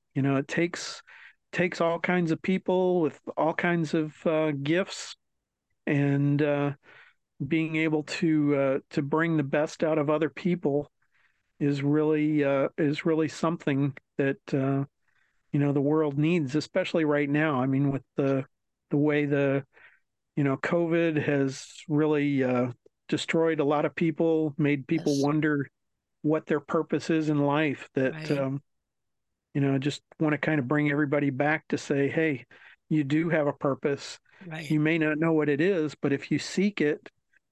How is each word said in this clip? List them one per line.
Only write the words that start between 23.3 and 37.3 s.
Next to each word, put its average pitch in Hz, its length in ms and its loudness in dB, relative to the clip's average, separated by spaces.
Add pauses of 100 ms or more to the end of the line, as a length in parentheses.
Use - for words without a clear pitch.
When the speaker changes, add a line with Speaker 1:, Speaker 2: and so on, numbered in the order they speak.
Speaker 1:
a 147 40 2
lot 147 200 0
of 147 100 -2
people, 160 640 0
made 143 280 0
people 156 280 0
Speaker 2:
Yes. - 20 0
Speaker 1:
wonder 147 520 0 (540)
what 156 240 0
their 151 140 0
purpose 156 500 -2
is 160 180 0
in 151 100 2
life, 143 560 0
that, 131 200 0
Speaker 2:
Right. 156 180 -6
Speaker 1:
um, 139 300 -2 (920)
you 147 60 0
know, 135 140 2
I 135 40 2
just 135 240 -4 (180)
wanna 151 180 0
kinda 151 240 0
bring 147 280 0
everybody 143 400 0
back 143 380 0
to 147 100 -2
say, 139 300 0
"Hey, 156 380 -2 (420)
you 151 160 0
do 156 260 0
have 156 160 0
a 139 60 0
purpose. - 640 -4 (260)
Speaker 2:
Right. 156 280 -6
Speaker 1:
You 151 80 2
may 156 180 2
not 156 200 0
know 165 140 2
what 151 160 2
it 143 120 2
is, 165 340 0
but 139 180 -2
if 139 180 -4
you 147 80 0
seek - 420 -2
it, 151 300 -2 (420)